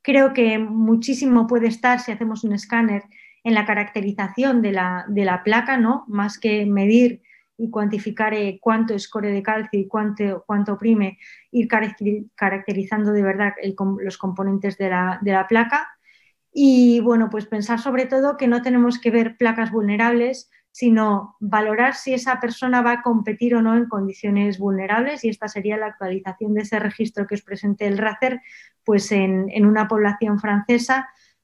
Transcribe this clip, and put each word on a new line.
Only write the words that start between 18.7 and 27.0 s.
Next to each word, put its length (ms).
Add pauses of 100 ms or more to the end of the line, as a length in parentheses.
que 120
ver 260
placas 340
vulnerables, 800 (240)
sino 640
valorar 560
si 200
esa 260
persona 400
va 120
a 100
competir 520
o 60
no 160
en 80
condiciones 720
vulnerables, 640
y 60
esta 180
sería 300
la 120
actualización 680
de 80
ese 160
registro 480